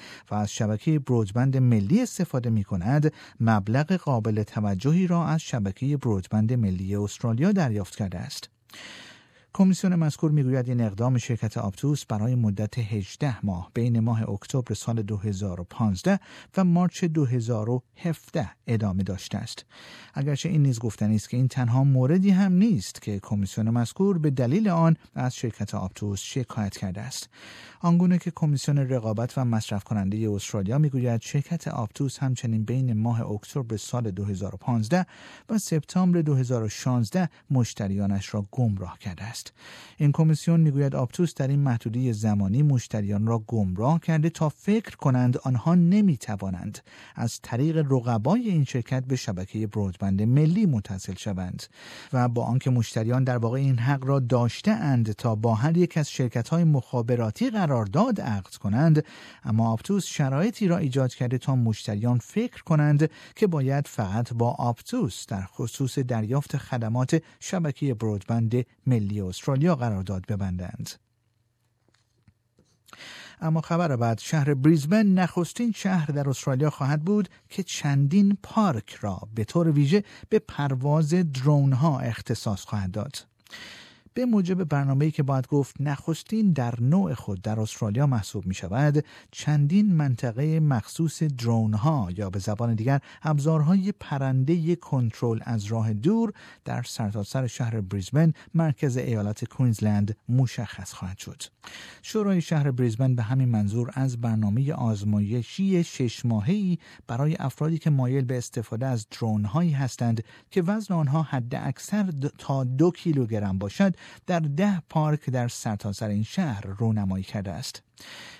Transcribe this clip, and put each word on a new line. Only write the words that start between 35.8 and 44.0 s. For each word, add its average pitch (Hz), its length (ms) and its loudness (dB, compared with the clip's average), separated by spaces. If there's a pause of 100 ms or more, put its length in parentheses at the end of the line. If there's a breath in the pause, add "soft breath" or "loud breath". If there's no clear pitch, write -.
دو 151 140 2
هزار 123 280 0
و 110 60 -2
شانزده 127 600 0 (220 soft breath)
مشتریانش 101 840 0
را 101 160 -2
گمراه 98 480 -2
کرده 92 260 -10
است. 117 180 -12 (540 loud breath)
این 147 160 4
کمیسیون 160 480 4
می‌گوید 139 340 4
آپتوس 143 400 0
در 135 140 -2
این 143 120 2
محدودهٔ 123 520 0
زمانی 107 500 2
مشتریان 110 640 0
را 117 200 2
گمراه 110 540 0